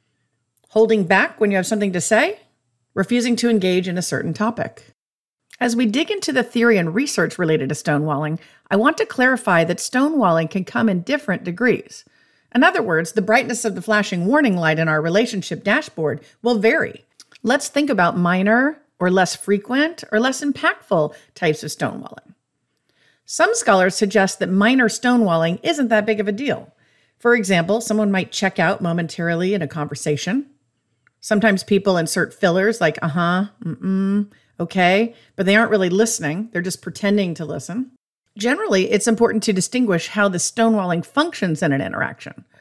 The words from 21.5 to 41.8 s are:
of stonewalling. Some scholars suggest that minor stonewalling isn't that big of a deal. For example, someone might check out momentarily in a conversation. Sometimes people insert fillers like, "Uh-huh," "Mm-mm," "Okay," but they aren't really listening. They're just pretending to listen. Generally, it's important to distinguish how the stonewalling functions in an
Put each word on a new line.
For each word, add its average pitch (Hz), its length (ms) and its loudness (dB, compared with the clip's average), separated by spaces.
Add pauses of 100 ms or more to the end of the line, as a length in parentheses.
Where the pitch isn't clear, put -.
of 160 100 -10
stonewalling. - 640 -10 (880)
Some 381 280 0
scholars 190 420 2
suggest 196 440 0
that 175 80 -2
minor 220 400 4
stonewalling 190 720 2
isn't 294 280 0
that 214 160 2
big 214 160 0
of 202 80 -4
a - 20 0
deal. 214 400 -6 (480)
For 240 160 4
example, 196 460 0
someone 214 300 0
might 190 200 -2
check 190 280 -2
out 175 200 2
momentarily 170 720 -2
in 196 80 -2
a 147 60 -4
conversation. 156 800 -4 (720)
Sometimes 208 460 0
people 190 320 2
insert 165 360 -2
fillers 190 460 2
like, 160 220 0
"Uh-huh," 175 460 0 (140)
"Mm-mm," 196 720 -2 (260)
"Okay," 185 560 2 (220)
but 190 100 -2
they 202 120 4
aren't 226 140 2
really 190 180 2
listening. 190 640 -2
They're 202 80 -2
just 180 200 -8
pretending 196 520 -2
to 160 100 -8
listen. 170 480 -8 (460)
Generally, 240 520 0
it's 202 180 0
important 226 360 2
to 214 80 0
distinguish 190 560 0
how 202 220 2
the 180 80 -4
stonewalling 190 680 0
functions 277 560 -2
in 156 120 2
an 135 80 0